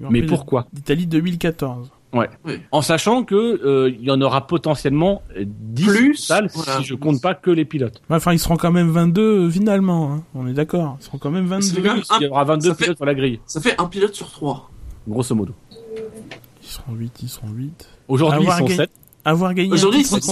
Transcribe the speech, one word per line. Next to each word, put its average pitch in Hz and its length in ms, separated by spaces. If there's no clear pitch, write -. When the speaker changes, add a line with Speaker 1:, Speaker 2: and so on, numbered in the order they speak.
Speaker 1:
Grand 127 100
Speaker 2:
Mais 117 100
Speaker 1:
Prix 160 80
Speaker 2:
pourquoi ? 135 440
Speaker 1:
d'Italie 170 340
deux 160 140
mille 175 180
quatorze. 131 520
Speaker 2:
Ouais. 117 160
Speaker 3:
Oui. 160 100
Speaker 2:
En 151 100
sachant 208 420
que, 196 100
euh, 135 260
il 120 40
y 139 60
en 135 100
aura 131 280
potentiellement 160 760
dix 110 420
Speaker 3:
Plus, 233 240
Speaker 2:
au 160 40
total, 196 200
Speaker 3:
voilà. 139 240
Speaker 2:
si 131 60
je 131 100
compte 143 260
pas 185 140
que 185 180
les 160 120
pilotes. 135 360
Speaker 1:
Ouais, 160 60
enfin, 175 160
ils 170 80
seront 165 160
quand 170 160
même 175 180
vingt-deux, 175 560
euh, 170 40
finalement, 185 640
hein. 156 100
On 127 140
est 127 60
d'accord. 156 460
Ils - 40
seront - 140
quand 143 120
même 185 160
Speaker 3:
C'est 190 200
Speaker 1:
vingt-deux. - 80
Speaker 3:
quand 214 60
même 202 80
Speaker 2:
Il 143 60
y - 40
aura 139 100
Speaker 3:
un, 139 40
Speaker 2:
vingt-deux 156 260
Speaker 3:
ça 165 40
fait, 175 100
Speaker 2:
pilotes 175 120
sur 139 100
la 143 80
grille. 131 320
Speaker 3:
ça 156 140
fait 180 200
un 180 60
pilote 196 280
sur - 160
trois. 139 400
Speaker 2:
Grosso 120 300
modo. 101 160
Speaker 1:
Ils - 60
seront - 260
huit, 113 180
ils 123 60
seront 110 220
huit. 131 380
Speaker 2:
Aujourd'hui, 151 320
Speaker 1:
Avoir 185 180
Speaker 2:
ils 139 40
sont 127 60
Speaker 1:
ga-, 180 80
Speaker 2:
sept. 151 140
Speaker 1:
avoir 180 300
gagné 185 180
Speaker 3:
Aujourd'hui, 202 280
Speaker 1:
un - 20
Speaker 3:
ils 277 40
sont 302 100
Speaker 1:
titre - 160